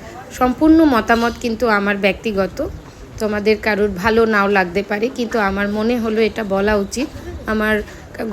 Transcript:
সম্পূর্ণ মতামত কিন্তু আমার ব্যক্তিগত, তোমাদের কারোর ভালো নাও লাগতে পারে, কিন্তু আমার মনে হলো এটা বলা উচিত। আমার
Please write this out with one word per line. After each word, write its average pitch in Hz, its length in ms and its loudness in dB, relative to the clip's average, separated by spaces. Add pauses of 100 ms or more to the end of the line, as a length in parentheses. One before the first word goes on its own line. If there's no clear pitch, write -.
(380)
সম্পূর্ণ 302 400 6 (160)
মতামত 233 400 2 (100)
কিন্তু 226 200 -2 (140)
আমার 202 260 0
ব্যক্তিগত, 190 540 -2 (600)
তোমাদের 208 360 2 (100)
কারোর 208 240 2 (120)
ভালো 226 200 4 (120)
নাও 202 220 4
লাগতে 185 340 0
পারে, 208 160 -2 (120)
কিন্তু 240 180 -2 (120)
আমার 202 180 -2 (100)
মনে 220 260 0
হলো 220 260 -2
এটা 220 140 -8 (120)
বলা 202 200 2 (100)
উচিত। 233 240 -6 (440)
আমার 214 220 0 (580)